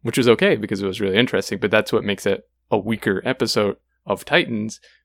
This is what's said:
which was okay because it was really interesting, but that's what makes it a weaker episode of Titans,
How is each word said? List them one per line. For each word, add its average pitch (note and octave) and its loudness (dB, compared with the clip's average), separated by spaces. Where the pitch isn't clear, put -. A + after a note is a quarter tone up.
which A#2 -2
was A#2+ 4
okay E3+ 4
because G2+ -4
it G2+ -2
was G2+ -4
really F#2+ 0
interesting, G#2 0
but G2+ 0
that's G#2+ 2
what G#2+ 0
makes G2+ -4
it G2 -2
a A2 2
weaker G#2 -2
episode A2 0
of G2 -4
Titans, A2 -2